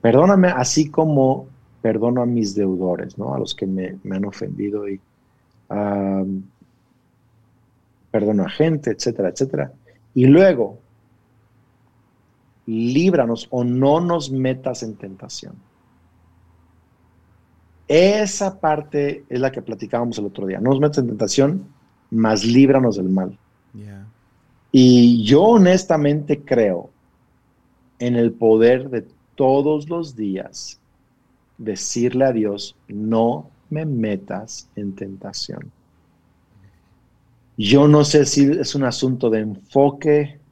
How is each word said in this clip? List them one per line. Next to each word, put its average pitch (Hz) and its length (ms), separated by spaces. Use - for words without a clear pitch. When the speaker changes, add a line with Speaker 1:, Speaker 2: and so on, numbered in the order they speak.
Speaker 1:
"Perdóname 180 480
así 147 420
como 139 580
perdono 113 420
a 120 40
mis 113 280
deudores", 92 640
¿no? 120 160
A 131 40
los - 160
que - 120
me, 95 380
me 95 120
han 98 100
ofendido 101 640
y, 98 120
am, 98 760
perdono 104 340
a 95 60
gente, 151 400
etcétera, 104 400
etcétera. 78 420
Y 127 120
luego, 139 540
"Líbranos 143 560
o 123 140
no 135 360
nos 170 300
metas 131 520
en 110 140
tentación". - 680
Esa 196 720
parte 151 680
es 123 120
la 131 120
que 120 100
platicábamos 117 560
el 104 80
otro 98 200
día. 95 140
"No 120 100
nos 135 100
metas 147 180
en 123 100
tentación, 135 680
mas 110 340
líbranos 127 520
del 92 140
mal". 95 280
Speaker 2:
Yeah. 104 320
Speaker 1:
Y 120 520
yo 139 200
honestamente 170 1000
creo 104 480
en 123 160
el 117 180
poder 117 560
de 113 160
todos 147 520
los 165 280
días - 640
decirle 120 680
a 127 60
Dios, 104 440
"No 113 640
me 151 160
metas 107 880
en 101 180
tentación". 98 800
Yo 135 320
no 147 160
sé 147 200
si 139 260
es 156 240
un 139 100
asunto 127 460
de 110 100
enfoque 139 1000